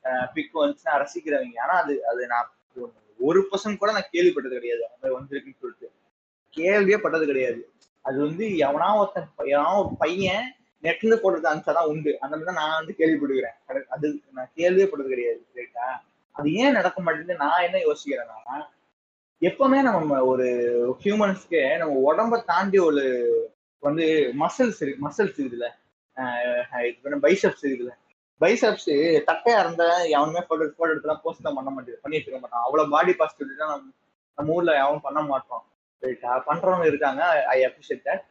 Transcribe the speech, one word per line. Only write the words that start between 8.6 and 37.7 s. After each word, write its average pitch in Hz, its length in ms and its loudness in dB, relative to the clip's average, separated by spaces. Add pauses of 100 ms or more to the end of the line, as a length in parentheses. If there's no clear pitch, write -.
ஒருத்தன் 190 400 -2
ப-, 143 80 -8
எவனா 147 340 2
ஒரு - 200 -2
பையன் 190 560 -2 (280)
நெட்ல 190 320 2
போடுறது 180 320 2
அனுப்பிச்சாதான் 156 400 0
உண்டு. 151 340 -2
அந்த 143 160 -6
மாதிரி 160 80 -8
தான் 160 240 -2
நான் 160 160 -2
வந்து - 140 -12
கேள்விப்பட்டுக்கிறேன். 143 560 0 (120)
அது, 135 220 -6
அது 147 320 -4 (120)
நான் 127 240 -12
கேள்வியே 185 300 4
பட்டது 143 220 -6
கிடையாது. 120 460 -4
ரைட்டா? 123 460 -8 (300)
அது 147 220 -2
ஏன் 262 200 2
நடக்க 185 300 0
மாட்டேங்குது 165 360 -4
நான் 160 240 2
என்ன 180 160 0
யோசிக்கிறேன்னா, 143 840 -4 (800)
எப்பவுமே 262 400 4
நம்ம 156 420 2
ஒரு 127 220 2 (520)
ஹியூமன்ஸ்க்கே 196 640 0 (140)
நம்ம 156 240 -2
உடம்ப 208 440 2
தாண்டி 190 340 2
ஒரு 147 260 4 (800)
வந்து 156 220 0 (340)
மசில்ஸ் 202 420 0
இருக்கு, 139 220 -4
மசில்ஸ் 175 360 -2
இருக்குதுல்ல, 120 300 -6 (480)
ஆஹ், 123 680 -4
இது 120 160 -4
பண்ண 143 180 -6
பைசெப்ஸ் 170 460 2
இருக்குதுல்ல, 123 300 -4 (460)
பைசெப்ஸ் 208 500 2 (340)
தட்டையா 214 340 4
இருந்தா 170 300 2 (180)
எவனுமே 156 360 2
போட்டோ, 156 260 -2
போட்டோ 165 240 -2
எடுத்துலாம் 151 300 -2
போஸ்ட் - 240 -8
தான் 143 120 -4
பண்ண 135 120 -8
மாட்டேங்குது, 120 320 -14
பண்ணிட்டு 147 240 -6
இருக்க 131 140 -10
மாட்டான். 120 240 -6
அவ்வளவு 143 260 2
பாடி 175 220 2
பாசிட்டிவிட்டி 143 440 -2
தான் 151 160 -4
நம்ம, 135 180 -12 (480)
நம்ம 151 160 -2
ஊர்ல 175 220 2
எவனும் 143 300 0
பண்ண 147 160 -4
மாட்டோம். 131 420 -6 (380)
ரைட்டா? 123 280 -6 (120)
பண்றவங்க 175 440 0
இருக்காங்க, 143 420 0
I, 151 220 2
I 131 160 4
appreciate - 380 -8